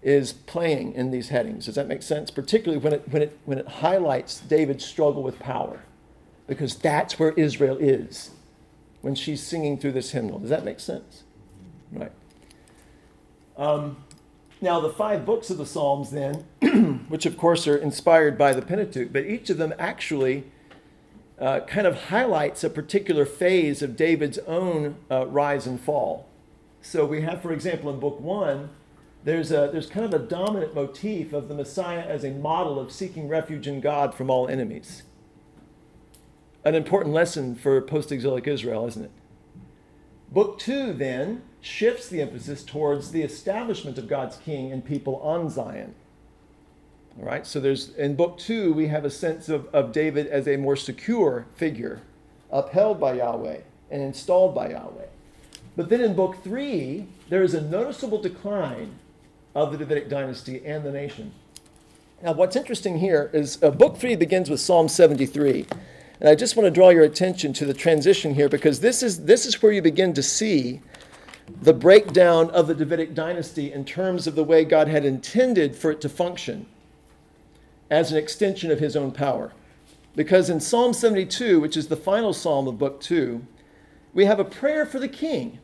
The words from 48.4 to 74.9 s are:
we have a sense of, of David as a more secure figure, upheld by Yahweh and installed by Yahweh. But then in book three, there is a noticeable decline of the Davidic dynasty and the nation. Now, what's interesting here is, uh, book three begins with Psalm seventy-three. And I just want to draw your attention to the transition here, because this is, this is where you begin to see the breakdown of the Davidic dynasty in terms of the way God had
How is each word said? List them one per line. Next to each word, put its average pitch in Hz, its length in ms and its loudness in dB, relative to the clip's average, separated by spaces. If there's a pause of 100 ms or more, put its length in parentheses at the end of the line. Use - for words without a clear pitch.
we 156 140 0
have 151 180 -4
a 139 60 -2
sense 160 380 -6
of, 147 260 -4
of 117 160 2
David 151 360 0
as 143 200 -2
a 139 100 0
more 139 180 0
secure 139 760 -2
figure, 139 480 -6 (500)
upheld 185 480 0
by 135 140 0
Yahweh 120 440 -4 (340)
and 143 100 -6
installed 180 540 2
by - 160 -6
Yahweh. - 340 -14 (720)
But 170 140 -4
then 240 120 4
in 208 140 2
book 185 280 0
three, 196 640 -6 (220)
there 190 140 2
is 156 100 2
a 160 80 -2
noticeable 208 600 -4
decline 180 720 -6 (580)
of 143 200 0
the 151 40 -8
Davidic 143 300 -4
dynasty 131 580 -8
and 151 200 -8
the 139 60 -6
nation. 139 420 -10 (880)
Now, 170 80 -2
what's 185 240 2
interesting 202 440 -4
here 160 340 2
is, 147 280 -2
uh, 151 100 6
book 170 260 6
three 247 180 0
begins 175 340 0
with 147 120 -2
Psalm 170 260 4
seventy-three. 143 800 4 (560)
And 151 80 8
I 156 60 12
just 220 200 0
want 214 120 8
to 170 40 6
draw 180 180 10
your 165 140 10
attention 175 500 2
to 143 120 -4
the 139 80 0
transition 151 640 0
here, 143 120 4
because 139 320 2
this 233 220 2
is, 175 240 -4
this 233 200 6
is 233 160 -2
where 214 100 8
you 202 100 0
begin 165 320 2
to 139 100 0
see 143 560 0 (840)
the 156 100 10
breakdown 170 800 8
of 165 160 4
the 160 80 2
Davidic 160 400 -2
dynasty 160 580 -4
in 139 100 -8
terms 180 440 -4
of 151 80 -4
the 156 80 2
way 160 200 6
God 156 240 4
had 151 160 2